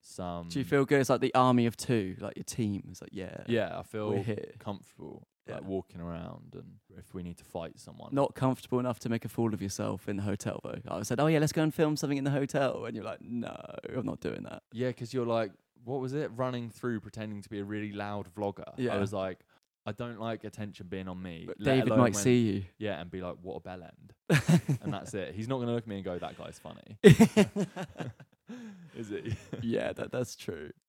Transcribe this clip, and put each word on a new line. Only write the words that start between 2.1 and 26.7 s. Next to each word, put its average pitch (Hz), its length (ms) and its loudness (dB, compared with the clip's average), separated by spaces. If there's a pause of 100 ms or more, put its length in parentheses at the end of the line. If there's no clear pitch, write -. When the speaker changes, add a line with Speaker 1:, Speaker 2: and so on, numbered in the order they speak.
Speaker 2:
like, - 160 -8
your - 80 -10
team. 104 480 -4
It's 90 100 -16
like, - 120 -16
"Yeah, 92 340 -10
Speaker 1:
Yeah, 95 320 0
I - 40 -10
feel 107 260 -4
Speaker 2:
we're 98 120 2
here." 104 380 -4
Speaker 1:
comfortable, - 680 -12 (220)
like, - 140 -10
Speaker 2:
Yeah. 87 60 -12
Speaker 1:
walking 92 340 -6
around, 85 520 -10
and 92 260 -16 (180)
if 95 160 -20
we 92 100 -8
need 87 140 -10
to - 80 -20
fight - 340 -10
someone. 82 340 -18
Speaker 2:
Not 139 220 2
comfortable 127 440 0
enough 123 200 -2
to 120 100 -6
make 117 140 2
a 117 60 -6
fool 113 240 2
of 98 80 -4
yourself 104 480 -4
in 101 80 -2
the 98 60 -4
hotel, 104 420 -2
though. - 140 -6 (100)
I 85 140 -4
said, 113 180 -2
"Oh, 151 60 6
yeah, 160 120 6
let's 151 140 2
go 156 100 2
and 156 100 2
film 151 220 4
something 143 220 0
in 135 80 -2
the 143 60 2
hotel." 139 540 0
And 117 100 -8
you're 101 100 -6
like, 107 160 -8
"No, 117 340 -6 (400)
I'm 117 100 -2
not - 140 -4
doing 50 240 -6
that." - 200 -12 (100)
Speaker 1:
Yeah, 123 180 -2
'cause 117 220 -10
you're 123 120 0
like, 113 280 0 (320)
what 131 160 -4
was 127 120 -4
it? 147 220 -4
Running 123 340 -4
through 117 300 -4
pretending 107 420 -10
to - 80 -18
be 107 100 -6
a 101 60 -4
really 104 280 -6
loud 101 420 -6
vlogger. 101 420 -4
Speaker 2:
Yeah. 123 180 0
Speaker 1:
I - 40 0
was 101 120 2
like, 95 280 -4 (460)
"I 107 60 -6
don't 120 260 -8
like 110 280 -6
attention 101 420 -10
being 95 220 -6
on 92 120 -8
me, 87 240 -10
Speaker 2:
But - 140 -12
Speaker 1:
let 127 160 2
Speaker 2:
David 123 140 4
Speaker 1:
alone 117 100 6
Speaker 2:
might 120 140 8
Speaker 1:
when," 101 100 0
Speaker 2:
see 120 300 6
you. 101 100 -2 (140)
Speaker 1:
yeah, 98 240 -6
and 87 100 -12
be 95 80 -8
like, 90 220 -8
"What 90 140 -10
a 85 40 -10
bell 92 240 -12
end." - 300 -20 (160)
Speaker 2:
<laughs> 151 520 4
Speaker 1:
And 151 120 -4
that's - 200 -8
it. 92 220 -4
He's 110 140 -6
not 131 100 0
gonna 120 140 0
look 117 100 -2
at 113 60 -12
me 101 80 -6
and 95 80 -8
go, 90 120 -4
"That 85 200 -8
guy's 80 200 -14
funny." - 460 -16